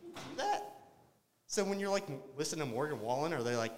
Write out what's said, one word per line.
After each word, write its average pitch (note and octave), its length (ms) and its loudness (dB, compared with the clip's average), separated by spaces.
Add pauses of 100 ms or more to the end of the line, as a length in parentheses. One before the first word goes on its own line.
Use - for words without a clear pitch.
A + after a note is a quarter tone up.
People E4+ 180 -12 (100)
do - 80 -8
that? G4+ 240 2 (840)
So - 180 0
when G3 160 0
you're, G3+ 100 0
like, G3 180 2
m-, C3+ 120 -4 (160)
listening D3+ 300 0
to B2+ 60 -2
Morgan C3+ 280 0
Wallen, C3 320 2
are D3 100 0
they A#2+ 140 2
like A2+ 200 2